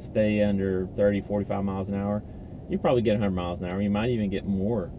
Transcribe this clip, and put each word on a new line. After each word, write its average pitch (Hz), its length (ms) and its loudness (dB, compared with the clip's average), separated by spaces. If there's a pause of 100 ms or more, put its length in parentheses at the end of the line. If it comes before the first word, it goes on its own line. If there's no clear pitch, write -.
stay 107 400 2
under 95 440 2 (100)
thirty, 101 240 4
forty-five 101 420 -2
miles 95 240 -2
an 101 80 -4
hour, 101 260 0 (480)
you 196 80 -2
probably 139 240 4
get 107 140 4
a 110 40 0
hundred 101 160 0
miles 87 260 -4
an 90 60 -4
hour. 92 140 -2
You 104 80 2
might 104 200 2
even 107 200 0
get 92 160 -2
more 98 540 -2